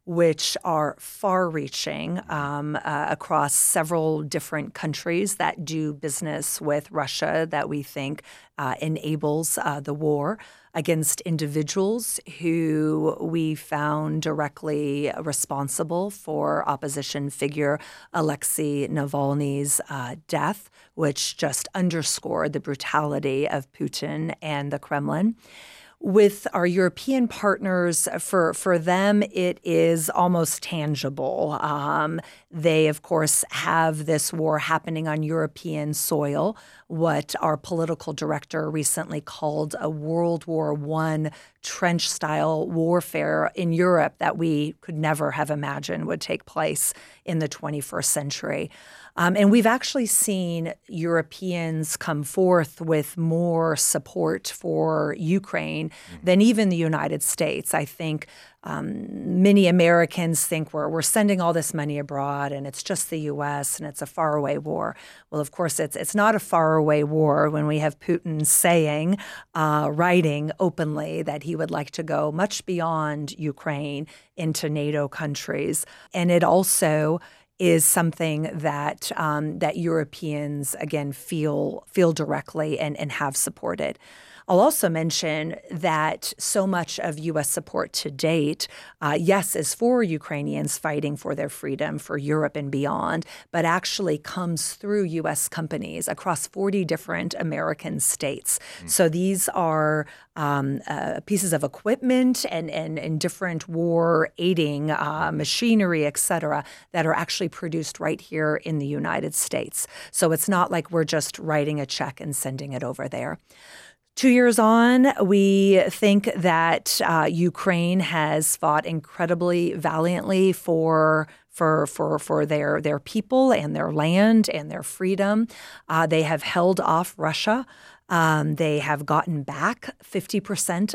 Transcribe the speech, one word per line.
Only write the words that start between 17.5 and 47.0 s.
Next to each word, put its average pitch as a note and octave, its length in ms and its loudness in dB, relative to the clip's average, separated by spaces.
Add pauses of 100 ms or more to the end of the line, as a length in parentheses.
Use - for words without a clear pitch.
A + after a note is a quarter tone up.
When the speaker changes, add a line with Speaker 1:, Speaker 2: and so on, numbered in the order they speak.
Speaker 1:
Alexei D3 760 -2
Navalny's, C#3+ 1000 0
uh, B2+ 280 -8 (100)
death, D#3 420 -2 (240)
which - 440 -2
just - 360 -2
underscored E3 800 -2
the D3+ 60 -4
brutality C#3+ 880 -2
of - 240 -6
Putin D3+ 680 -6
and C#3+ 280 -6
the C#3+ 80 -4
Kremlin. D3 580 -2 (680)
With G3+ 520 4
our F3+ 140 2
European G3 600 2
partners, F#3 800 0 (120)
for, E3+ 340 2
for F3+ 240 2
them, F#3+ 460 4
it F3+ 400 -2
is E3 460 4
almost F3 520 2
tangible. D3 1000 -2
Um, D3+ 580 -2 (320)
they, D#3 360 4
of D3+ 140 -2
course, D#3 480 2
have D#3+ 560 0
this D#3 260 0
war D#3 280 0
happening D#3+ 480 -2
on D#3 160 -2
European D3+ 720 -4
soil, D3+ 640 0 (300)
what D#3 540 0
our D#3 160 2
political E3 560 -4
director D3+ 560 -4
recently D#3 500 -2
called D3+ 600 -4
a D#3 100 -2
World D#3+ 560 -2
War D#3 280 -2
One D#3 580 -2 (320)
trench-style D#3 1080 0
warfare D#3+ 840 0
in E3+ 180 0
Europe F3 460 4
that E3 180 0
we D#3 440 0
could E3 140 -10
never D3+ 360 0
have D3 180 -2
imagined D3 560 -6
would E3 160 -4
take - 240 -6
place - 480 -2 (300)